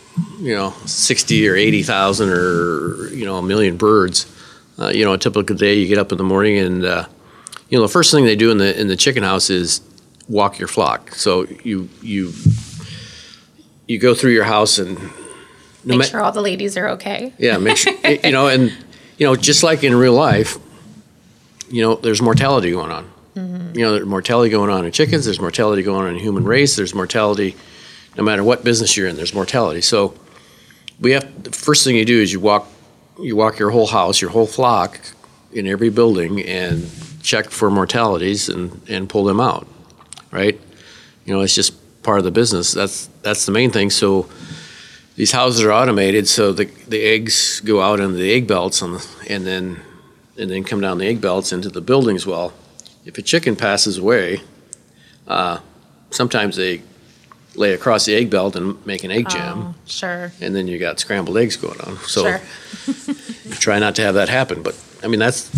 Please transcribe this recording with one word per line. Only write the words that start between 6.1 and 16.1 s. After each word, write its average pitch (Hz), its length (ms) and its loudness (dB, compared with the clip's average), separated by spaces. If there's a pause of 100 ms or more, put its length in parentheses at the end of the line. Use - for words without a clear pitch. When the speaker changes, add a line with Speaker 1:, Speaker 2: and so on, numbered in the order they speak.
Speaker 1:
in 87 60 -4
the 95 60 -2
morning 101 340 2
and, 90 260 0
uh, 87 200 -2 (640)
you 131 100 0
know, 113 40 6
the 101 60 2
first 175 240 2
thing 147 120 6
they 110 120 4
do 113 140 4
in 107 80 4
the, 98 220 2
in 104 80 0
the 92 80 -2
chicken 123 280 0
house 95 260 0
is 90 300 -2 (480)
walk 101 300 0
your 90 100 -8
flock. 69 460 -4
So 92 320 0 (180)
you, 98 240 -6 (140)
you, 98 300 -4 (1500)
you 113 120 -4
go 120 160 6
through 123 180 4
your 107 120 6
house 107 340 2
and 92 180 -6 (880)
no 123 120 2
Speaker 2:
Make - 20 4
Speaker 1:
ma- 135 60 4
Speaker 2:
sure 220 180 -2